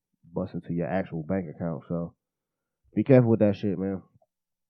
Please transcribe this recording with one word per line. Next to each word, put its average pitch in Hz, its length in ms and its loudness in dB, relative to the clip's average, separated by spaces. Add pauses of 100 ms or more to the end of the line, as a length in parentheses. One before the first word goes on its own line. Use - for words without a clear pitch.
(340)
bust 90 220 -6
into 87 180 -8
your 85 140 -2
actual 85 360 -4
bank 90 260 -4
account. 80 380 -8
So 85 260 -6 (840)
be 156 80 2
careful 127 260 6
with 113 120 4
that 104 140 4
shit, 98 220 -4
man. 95 240 -6 (680)